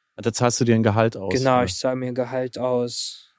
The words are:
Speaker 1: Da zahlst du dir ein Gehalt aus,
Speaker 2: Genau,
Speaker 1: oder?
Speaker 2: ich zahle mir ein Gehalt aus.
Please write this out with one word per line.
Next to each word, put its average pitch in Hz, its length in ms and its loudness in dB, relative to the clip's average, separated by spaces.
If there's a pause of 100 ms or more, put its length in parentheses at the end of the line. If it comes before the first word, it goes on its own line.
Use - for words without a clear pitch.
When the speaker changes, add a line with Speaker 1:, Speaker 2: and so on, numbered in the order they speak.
(160)
Speaker 1:
Da 110 180 -2
zahlst 120 280 2
du 123 40 2
dir 117 100 6
ein 113 80 4
Gehalt 113 320 2
aus, 98 180 -4
Speaker 2:
Genau, 131 240 2
Speaker 1:
oder? 123 80 2
Speaker 2:
ich - 120 -4
zahle 131 180 -2
mir 127 120 -6
ein 123 80 -6
Gehalt 127 420 -4
aus. 123 800 -4